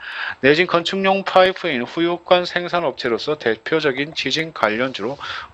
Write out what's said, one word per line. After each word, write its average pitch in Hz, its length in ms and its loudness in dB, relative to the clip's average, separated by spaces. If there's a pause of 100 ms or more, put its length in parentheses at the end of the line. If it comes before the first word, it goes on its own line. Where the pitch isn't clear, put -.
(400)
내진 151 260 6
건축용 190 580 0
파이프인 185 580 4
후유관 170 640 2
생산업체로서 156 880 -2
대표적인 143 800 0
지진 156 400 -4
관련주로 117 640 -2 (360)